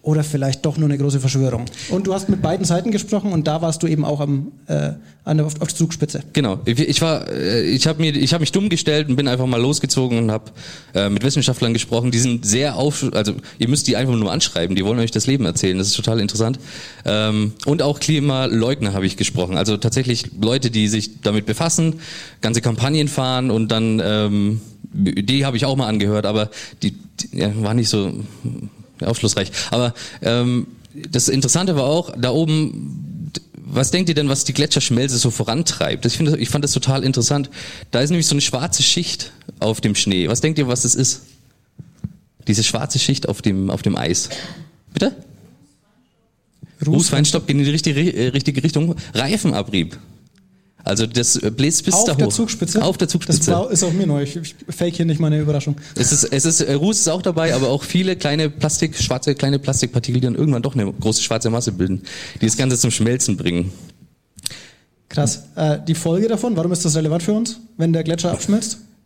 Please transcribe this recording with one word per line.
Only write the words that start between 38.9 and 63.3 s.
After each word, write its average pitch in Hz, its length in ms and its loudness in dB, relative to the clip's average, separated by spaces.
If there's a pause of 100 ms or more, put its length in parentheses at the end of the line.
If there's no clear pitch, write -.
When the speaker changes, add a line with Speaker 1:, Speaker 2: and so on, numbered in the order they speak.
Speaker 2:
auf 110 220 0
dem 104 120 2
Schnee. 92 360 2
Was 117 120 2
denkt 156 160 2
ihr, 139 100 2
was 123 140 0
das 120 140 2
ist? - 260 0 (1300)
Diese 104 160 2
schwarze - 340 -2
Schicht - 320 0
auf - 140 -4
dem, 95 260 0
auf - 140 -2
dem 101 120 2
Eis. - 340 -2 (640)
Bitte? 285 200 0 (1700)
Speaker 1:
Rußfeinstaub. 147 160 2
Speaker 2:
Rußfeinstaub 147 520 2
geht 139 100 2
in 143 60 4
die 135 80 2
richtige, 156 420 2
äh, 120 160 0
richtige 135 340 0
Richtung. 160 320 2 (180)
Reifenabrieb. 113 840 0 (840)
Also 107 220 0
das, 120 300 0
äh, 107 160 0
bläst 139 320 0
bis 190 120 2
Speaker 1:
Auf 220 100 6
Speaker 2:
da 175 80 0
Speaker 1:
der 135 140 4
Speaker 2:
hoch. - 60 -2
Speaker 1:
Zugspitze? 214 480 0
Speaker 2:
Auf 185 160 0
der 175 120 0
Zugspitze. 160 300 0
Speaker 1:
Das 156 100 2
war, 180 220 2
ist 190 120 2
auch 175 80 0
mir 185 160 2
neu. 143 160 0
Ich, 143 140 -6
ich 160 180 -12 (140)
fake 170 260 -2
hier 170 100 0
nicht 156 140 2
meine 151 200 2
Überraschung. 147 360 0 (200)
Speaker 2:
Es 127 180 2
ist, 143 120 2
es 135 200 0
ist, 147 160 2
äh, 139 120 0
Ruß 180 260 2
ist - 100 2
auch 180 120 -2
dabei, 165 340 0
aber 131 140 2
auch 139 140 0
viele 180 320 0
kleine 151 340 0
Plastik, 151 480 0
schwarze - 380 0
kleine 139 240 0
Plastikpartikel, 127 640 0
die 127 60 2
dann 120 80 0
irgendwann 139 260 2
doch - 140 -2
eine 101 180 2
große 107 280 0
schwarze 113 280 0
Masse 113 240 0
bilden, 92 300 0 (380)
die 110 40 4
das 110 100 2
Ganze 131 220 2
zum 117 140 2
Schmelzen 117 440 0